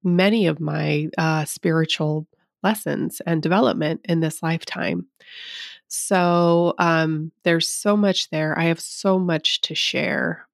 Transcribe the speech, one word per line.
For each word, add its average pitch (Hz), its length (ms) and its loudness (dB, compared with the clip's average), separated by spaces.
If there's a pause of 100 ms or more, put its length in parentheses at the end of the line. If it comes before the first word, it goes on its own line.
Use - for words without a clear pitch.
many 190 420 4
of 160 140 2
my, 151 480 -2 (100)
uh, 160 280 2
spiritual 160 800 -2 (340)
lessons 170 640 -2
and 165 160 0
development 160 600 2
in 165 160 0
this 160 240 -2
lifetime. 170 640 -4 (800)
So, 175 920 2
um, 160 540 0 (120)
there's 165 240 2
so - 280 0
much 202 340 0
there. 156 300 -2
I 165 60 2
have 165 160 0
so - 360 0
much 175 440 0
to - 120 -4
share - 800 -2